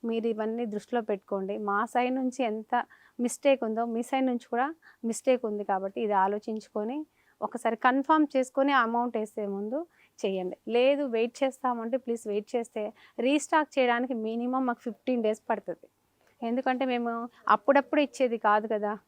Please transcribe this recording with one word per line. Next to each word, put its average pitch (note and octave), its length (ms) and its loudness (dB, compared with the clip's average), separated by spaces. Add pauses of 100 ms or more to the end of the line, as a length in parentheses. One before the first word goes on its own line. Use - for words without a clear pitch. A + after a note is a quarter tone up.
మీరు A3+ 260 -2
ఇవన్నీ A3 380 -2
దృష్టిలో G#3 360 -4
పెట్టుకోండి. G3+ 560 -4
మా G3+ 280 0
సైడ్ B3 280 0
నుంచి B3+ 280 -2
ఎంత A3 320 -4 (440)
మిస్టేక్ C4 460 2
ఉందో A3 220 -2
మీ A#3 160 -4
సైడ్ C4 240 0
నుంచి B3 220 -2
కూడా A#3+ 180 0 (380)
మిస్టేక్ A#3+ 420 0
ఉంది G#3 180 -4
కాబట్టి G3 380 -2
ఇది G#3 140 0
ఆలోచించుకొని G#3 840 -2 (420)
ఒకసారి A3+ 360 -4
కన్ఫర్మ్ C#4 500 4
చేసుకొని C4+ 460 0
అమౌంట్ A#3+ 440 2
వేసే G#3+ 300 -4
ముందు G3+ 320 -6 (400)
చేయండి. F#3 380 -4 (120)
లేదు C4 380 4
వెయిట్ A#3 300 0
చేస్తామంటే B3 600 -2
ప్లీజ్ A#3 320 -4
వెయిట్ G#3 220 -4
చేస్తే A#3 320 -4 (360)
రీస్టాక్ C#4+ 540 2
చేయడానికి B3 420 2
మినిమం A#3 520 -2
మాకు A#3+ 140 -2
ఫిఫ్టీన్ A#3+ 420 -4
డేస్ G#3+ 220 0
పడుతుంది. - 420 -6 (540)
ఎందుకంటే B3+ 440 0
మేము A#3+ 260 -2 (380)
అప్పుడప్పుడు C#4 520 4
ఇచ్చేది B3 380 0
కాదు G#3+ 300 4
కదా G#3 240 0 (160)